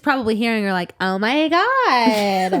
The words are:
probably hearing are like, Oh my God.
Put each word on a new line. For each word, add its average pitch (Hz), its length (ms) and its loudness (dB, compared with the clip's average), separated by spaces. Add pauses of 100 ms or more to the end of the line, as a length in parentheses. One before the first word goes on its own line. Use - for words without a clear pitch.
probably 254 360 0
hearing 220 280 -2
are 196 80 0
like, 175 280 -4
Oh 190 180 -2
my 269 300 0
God. 233 1120 0